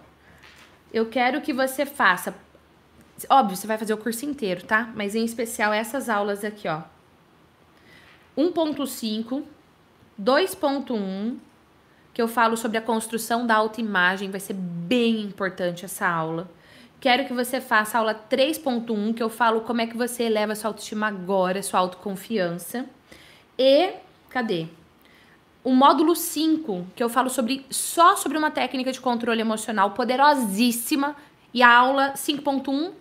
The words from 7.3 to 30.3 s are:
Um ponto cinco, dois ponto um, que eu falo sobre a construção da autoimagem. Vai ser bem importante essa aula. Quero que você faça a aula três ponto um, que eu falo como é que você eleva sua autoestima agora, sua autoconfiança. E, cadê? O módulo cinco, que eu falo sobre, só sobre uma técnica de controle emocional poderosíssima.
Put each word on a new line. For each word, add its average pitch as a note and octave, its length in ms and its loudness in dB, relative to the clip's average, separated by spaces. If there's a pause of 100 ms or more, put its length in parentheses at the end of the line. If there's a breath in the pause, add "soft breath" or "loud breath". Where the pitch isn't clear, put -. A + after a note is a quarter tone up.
Um D#4+ 140 2
ponto D4+ 360 -2
cinco, A3+ 580 -6 (720)
dois C#4 360 2
ponto C#4 400 -2
um, G3+ 440 -4 (760 soft breath)
que - 80 -6
eu A#3 60 2
falo A3+ 300 2
sobre A3+ 200 -4
a A3 60 0
construção A3+ 640 -2
da A3+ 80 4
autoimagem. G3+ 760 2
Vai G3 120 -8
ser F#3+ 140 -10
bem F#3+ 680 0
importante F#3 640 -4
essa F#3+ 240 -4
aula. E3 420 -2 (500 loud breath)
Quero B3+ 260 2
que C4 60 -6
você A#3+ 280 -2
faça G#3+ 360 0
a A3+ 40 4
aula A3 120 2
três C4+ 460 0
ponto A#3+ 340 -2
um, G#3+ 200 0
que A3+ 100 -4
eu A3+ 80 0
falo A3+ 300 2
como A#3 200 -2
é A#3 60 0
que A#3 100 -10
você A#3+ 280 -2
eleva G#3+ 320 0
sua G#3+ 140 -4
autoestima G#3+ 360 -4
agora, F#3+ 560 0
sua G3 160 -2
autoconfiança. F#3 1080 -4 (720 loud breath)
E, C#4+ 360 6 (360)
cadê? F#3+ 380 -4 (960 soft breath)
O - 80 -2
módulo D4 460 6
cinco, D4+ 680 -2 (120)
que - 60 -4
eu A#3 60 0
falo C4 220 0
sobre, C4 400 -2
só F4 460 4
sobre D#4 200 -4
uma D4+ 140 0
técnica B3+ 400 -2
de B3+ 100 -8
controle A#3 400 0
emocional A3 520 0
poderosíssima. B3+ 1200 2 (380 loud breath)